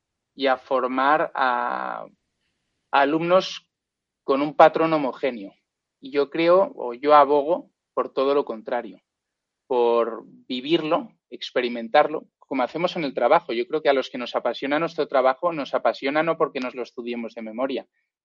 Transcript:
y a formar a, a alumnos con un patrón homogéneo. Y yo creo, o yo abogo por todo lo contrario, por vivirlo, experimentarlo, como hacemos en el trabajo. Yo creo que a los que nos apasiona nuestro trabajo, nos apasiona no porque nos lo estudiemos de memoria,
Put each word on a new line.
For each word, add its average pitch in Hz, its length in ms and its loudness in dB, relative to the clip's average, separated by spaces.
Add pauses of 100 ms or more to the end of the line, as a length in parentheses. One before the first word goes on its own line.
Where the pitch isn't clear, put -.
(360)
y 135 100 -4
a 131 120 2
formar 135 760 0
a, 123 720 -4 (840)
a 139 100 4
alumnos 170 680 0 (520)
con 139 200 0
un 147 120 -4
patrón 160 380 6
homogéneo. 123 640 -4 (440)
Y 135 120 -18
yo 143 180 0
creo, 175 460 2
o 120 180 -8
yo 143 220 2
abogo 147 560 4 (240)
por 123 180 -4
todo 139 220 0
lo 139 100 0
contrario, 113 560 -8 (640)
por 117 640 2
vivirlo, 156 840 -2 (180)
experimentarlo, 123 960 0 (100)
como 135 240 -6
hacemos 160 360 -4
en 165 60 -4
el 135 120 -6
trabajo. 127 360 2
Yo 117 140 -2
creo 151 160 -4
que 151 80 0
a 139 40 6
los 131 180 -2
que 127 80 -8
nos 120 160 -6
apasiona 135 420 -2
nuestro 160 300 -4
trabajo, 135 460 0
nos 143 200 -8
apasiona 135 480 -2
no 160 160 0
porque 143 220 -2
nos 127 160 -8
lo 123 80 -6
estudiemos 117 500 -10
de 117 80 -14
memoria, 113 460 -6 (380)